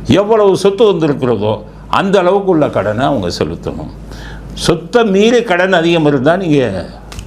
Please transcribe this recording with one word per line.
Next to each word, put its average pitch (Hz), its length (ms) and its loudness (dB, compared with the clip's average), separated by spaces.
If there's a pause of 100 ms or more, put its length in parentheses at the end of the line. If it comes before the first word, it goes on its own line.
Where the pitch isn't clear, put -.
எவ்வளவு 202 500 4
சொத்து 196 340 2
வந்திருக்கிறதோ 123 680 0 (280)
அந்த 185 320 2
அளவுக்கு 190 320 2
உள்ள 151 180 2
கடனை 107 360 -2
அவங்க 131 220 -2
செலுத்தணும். 80 640 -6 (640)
சொத்தை 165 520 0
மீறி 214 380 2
கடன் 185 300 0
அதிகம் 170 320 2
இருந்தா, 147 320 2
நீங்க 131 480 0 (420)